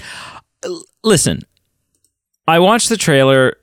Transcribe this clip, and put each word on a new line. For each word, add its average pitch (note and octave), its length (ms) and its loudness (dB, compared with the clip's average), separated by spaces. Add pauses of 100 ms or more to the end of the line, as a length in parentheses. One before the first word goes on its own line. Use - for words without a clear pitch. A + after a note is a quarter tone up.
(640)
L-, - 220 -12 (180)
listen, F3+ 380 0 (1080)
I E3 120 2
watched G#3 280 2
the A3+ 100 -2
trailer C3+ 640 2